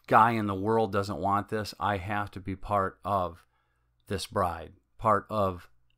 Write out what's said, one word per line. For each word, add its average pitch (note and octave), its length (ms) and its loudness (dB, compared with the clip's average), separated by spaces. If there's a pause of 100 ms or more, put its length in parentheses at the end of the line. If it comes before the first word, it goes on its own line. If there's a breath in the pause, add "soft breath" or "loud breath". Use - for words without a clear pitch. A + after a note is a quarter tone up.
guy A#2 240 6
in A2 160 -2
the G2 60 -2
world G#2+ 380 2
doesn't G2+ 260 -2
want G2 300 -2
this, G#2+ 300 -6
I G2+ 200 0
have G2+ 340 -6
to G2 80 -12
be F#2+ 160 -6
part G2 480 -2
of F2+ 420 -2 (600)
this F#2+ 180 -4
bride, E2 460 -2 (260)
part G#2 320 2
of G2 400 -2 (280)